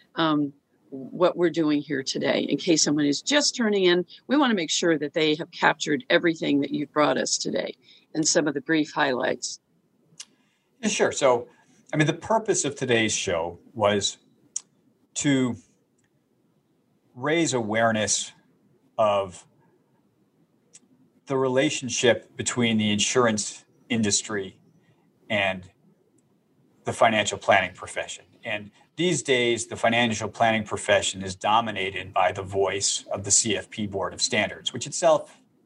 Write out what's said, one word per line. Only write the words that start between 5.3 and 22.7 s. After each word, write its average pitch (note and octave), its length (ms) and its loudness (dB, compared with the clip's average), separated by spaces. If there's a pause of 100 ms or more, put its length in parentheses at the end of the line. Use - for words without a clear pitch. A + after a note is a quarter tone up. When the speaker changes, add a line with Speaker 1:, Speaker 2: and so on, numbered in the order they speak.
Speaker 1:
have D3+ 160 -8
captured D3+ 580 0
everything D#3+ 520 2
that C#3 80 -4
you've D3 220 -4
brought D3 240 2
us - 220 -2
today - 380 -4 (360)
and D#3 140 0
some D#3 220 2
of D3 60 -2
the C#3+ 60 -4
brief D3+ 320 0
highlights. C3+ 680 -2 (1200)
Speaker 2:
Yeah, A3 80 0
sure. - 240 2
So, B2 340 2 (480)
I - 20 -2
mean, D3+ 120 4
the D#3+ 40 0
purpose G#3+ 520 0
of C#3 100 -4
today's A2+ 380 0
show F2 480 -4 (120)
was G#2 460 0 (960)
to C3 400 2 (1600)
raise D3 400 0
awareness A2 800 0 (640)
of G3 480 0 (1800)
the C#3 100 -2
relationship C3 1000 0
between A2+ 420 0